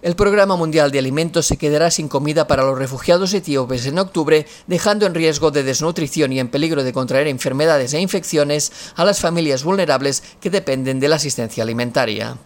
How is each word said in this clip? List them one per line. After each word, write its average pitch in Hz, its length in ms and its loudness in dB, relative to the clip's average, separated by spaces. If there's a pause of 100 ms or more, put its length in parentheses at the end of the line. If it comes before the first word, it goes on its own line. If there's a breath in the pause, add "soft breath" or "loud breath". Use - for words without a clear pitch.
El 175 120 0
Programa 196 400 4
Mundial 156 360 2
de 139 80 0
Alimentos 151 480 0
se 147 100 0
quedará 151 320 2
sin 160 180 -2
comida 147 380 0
para 135 180 2
los 135 140 0
refugiados 170 560 0
etíopes 131 540 -2
en 147 100 -2
octubre, 160 480 2 (220 loud breath)
dejando 208 400 0
en 170 80 -2
riesgo 160 340 2
de 143 140 0
desnutrición 147 680 -2
y 131 80 -2
en 123 100 -2
peligro 147 340 -2
de 127 100 -2
contraer 131 340 0
enfermedades 139 680 0
e 160 40 0
infecciones 151 720 -2 (240 loud breath)
a 170 100 2
las 208 160 2
familias 160 420 0
vulnerables 147 580 0 (180 loud breath)
que 180 120 -4
dependen 135 480 -2
de 139 80 2
la 156 80 4
asistencia 123 480 -4
alimentaria. 117 840 -2